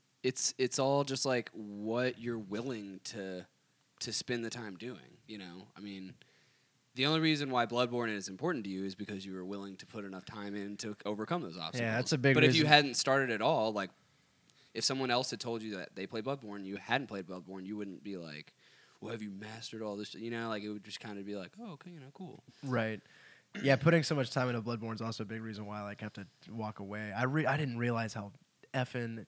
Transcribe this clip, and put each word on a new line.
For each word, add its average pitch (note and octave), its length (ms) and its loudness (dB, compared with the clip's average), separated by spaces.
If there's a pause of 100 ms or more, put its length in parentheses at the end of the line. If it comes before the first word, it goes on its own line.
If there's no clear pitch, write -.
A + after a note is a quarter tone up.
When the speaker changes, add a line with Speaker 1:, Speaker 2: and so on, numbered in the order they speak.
(240)
Speaker 1:
it's, - 340 0
it's B2+ 220 2
all C#3 240 6
just, C3+ 220 0
like, B2 280 2
what A2 640 -2
you're A#2 200 -2
willing G#2 640 -6
to, F#2+ 400 -6 (540)
to A2+ 140 -4
spend A#2+ 300 -2
the A2+ 60 -4
time A2 260 -8
doing, F2+ 420 -12 (100)
you A2 100 -12
know? F#2 300 -12 (100)
I - 20 -18
mean, F#2+ 360 -10 (800)
the B2+ 100 2
only D#3 140 6
reason D3+ 300 4
why B2 160 4
Bloodborne A#2+ 480 2
is G2 140 -4
important A2+ 380 -2
to G2 40 -6
you F#2+ 140 -2
is F#2+ 120 -4
because G2 300 -6
you G2 80 -8
were F#2 120 -6
willing G2 320 -8
to - 80 -16
put G#2+ 180 -10
enough F#2+ 220 -10
time G2+ 300 -8
in G#2 220 -6
to G#2+ 180 -6 (100)
overcome G#2+ 380 -2
those F2 140 -8
obstacles. F2 240 -4
Speaker 2:
Yeah, A2+ 140 2
that's - 160 2
a D#3 60 4
big C3+ 160 8
Speaker 1:
But D3+ 100 10
if C3 120 10
you D#3+ 80 8
Speaker 2:
reason. D3+ 40 6
Speaker 1:
hadn't D3 280 8
started C3+ 360 4
at G#2 100 0
all, A#2 300 4
like, G2 200 -2 (840)
if A2 100 -2
someone C3 280 2
else B2 200 4
had A2+ 80 -4
told A#2 220 -4
you A2 160 -4
that - 180 -8
they F#2+ 120 -4
play A2 140 -4
Bloodborne, A2 440 -6
you G2 120 -6
hadn't B2 300 0
played G2+ 180 -6
Bloodborne, F#2 400 -10
you G#2 120 -6
wouldn't G2 260 -8
be G2 140 -6
like, D#2 360 -10 (480)
"Well, G#2+ 100 -8
have A2+ 120 -6
you G#2 80 -8
mastered A2 500 -10
all G#2 140 -4
this?" G#2 180 -6
You A2+ 160 -6
know, A#2 200 -2
like, G#2+ 140 -2
it G#2+ 60 -4
would G#2 140 -6
just G#2 160 -10
kinda G#2 240 -8
be G2+ 120 -6
like, F#2 240 -8
"Oh, A3+ 140 -10
okay, D3 180 -16
you E3+ 80 -14
know, C#3+ 140 -16
cool." - 300 -12 (200)
Speaker 2:
Right. A2+ 380 0 (640)
Yeah, C3+ 120 8
putting E3 280 6
so - 100 2
much C3+ 160 2
time B2+ 200 2
into A#2+ 120 0
Bloodborne A2+ 340 -4
is A2 60 -6
also A2+ 220 -4
a - 20 -6
big A2 160 -6
reason G#2+ 240 -8
why G#2 140 -8
I, G#2 40 -6
like, G2+ 180 -8
have A#2+ 120 -6
to G2 140 -10 (240)
walk G#2+ 280 -6
away. G#2 320 -6
I G#2 120 0
re-, C#3 240 2
I C3+ 100 2
didn't C3 220 -2
realize A#2 340 0
how G2+ 200 -8 (400)
effing A#2+ 540 -2